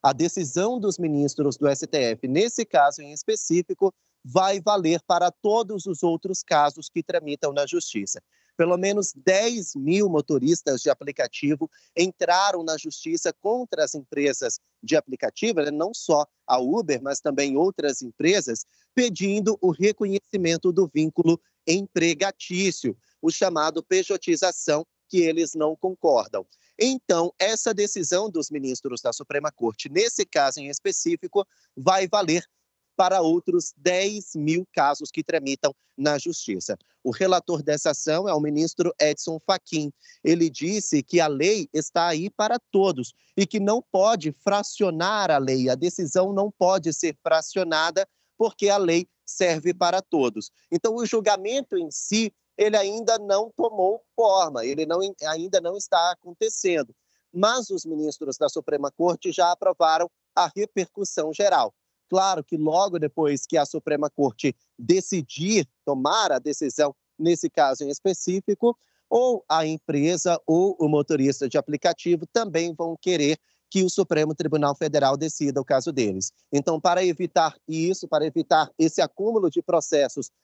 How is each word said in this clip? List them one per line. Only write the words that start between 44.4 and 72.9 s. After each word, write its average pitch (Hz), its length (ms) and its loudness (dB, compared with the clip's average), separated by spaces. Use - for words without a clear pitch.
a 147 80 4
lei. 131 300 0
A 123 60 2
decisão 180 580 0
não 202 180 0
pode 180 420 0
ser 160 300 -2
fracionada 165 840 0
porque 208 320 0
a 202 80 4
lei 175 320 2
serve 170 480 0
para 180 300 0
todos. 120 480 0
Então, 220 240 0
o 240 120 -4
julgamento 208 720 -2
em 165 140 -4
si, 214 420 -2
ele 214 200 2
ainda 214 420 0
não 208 380 0
tomou 196 480 0
forma, 185 500 2
ele 143 220 -2
não, 170 140 0
ainda 175 340 0
não 175 160 -6
está 180 360 0
acontecendo. 175 840 -4
Mas 220 380 0
os 185 140 -6
ministros 151 540 -6
da 147 100 2
Suprema 143 440 -4
Corte 175 400 0
já 175 180 2
aprovaram 170 580 2
a 175 180 2
repercussão 185 800 -4
geral. 170 420 2
Claro 185 340 0
que - 120 -6
logo 170 420 2
depois 151 480 -2
que 170 100 -2
a 151 80 4
Suprema 147 460 -4
Corte 139 440 -2
decidir, 175 880 0
tomar 151 460 2
a 135 80 2
decisão 143 560 -2
nesse 165 300 0
caso 139 340 0
em 143 60 -6
específico, 190 880 -2
ou 240 400 2
a 160 180 2
empresa 160 800 0
ou 180 320 2
o 160 80 2
motorista 143 600 2
de 135 80 -2
aplicativo 165 720 -2
também 170 480 -2
vão 165 260 -6